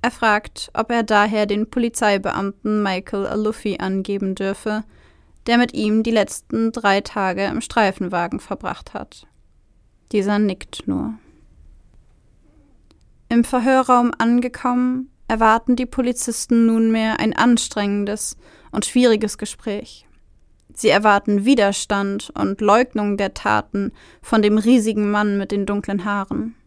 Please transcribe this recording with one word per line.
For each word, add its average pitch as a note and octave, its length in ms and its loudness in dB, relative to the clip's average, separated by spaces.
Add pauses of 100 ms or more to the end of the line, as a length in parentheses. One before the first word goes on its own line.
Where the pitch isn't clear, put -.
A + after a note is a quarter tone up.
Er A#3 80 0
fragt, - 640 -4
ob A3+ 160 -4
er A#3 140 0
daher G#3+ 420 2
den G#3 240 -2
Polizeibeamten G#3 1120 -2
Michael G3 460 -4
Alufi G#3 520 -4
angeben F#3+ 540 -4
dürfe, G3 500 -4 (600)
der A#3+ 120 2
mit A#3+ 160 2
ihm G#3+ 300 0
die A3+ 80 -2
letzten A3+ 600 0
drei G3+ 300 0
Tage G3 440 -4
im A3 160 -4
Streifenwagen F#3 760 -2
verbracht - 540 -10
hat. - 340 -14 (840)
Dieser G3+ 280 0
nickt - 480 -4
nur. - 260 -4 (2250)
Im A#3 140 4
Verhörraum B3 760 4
angekommen, B3 920 0 (180)
erwarten A3+ 480 2
die B3 100 -2
Polizisten A#3+ 800 0
nunmehr A3+ 540 2
ein G#3+ 160 -2
anstrengendes G3+ 1000 0 (340)
und G#3 140 -4
schwieriges A3 520 2
Gespräch. - 680 -10 (680)
Sie - 160 2
erwarten G3+ 540 4
Widerstand G3+ 960 0
und G3 240 -4
Leugnung G#3 560 2
der G3 160 -4
Taten G3+ 600 -2 (280)
von A3 200 2
dem G#3 160 4
riesigen G#3+ 520 2
Mann G#3 280 0
mit G3 140 -4
den G3+ 140 -2
dunklen G3+ 400 -4
Haaren. G#3 500 -6 (120)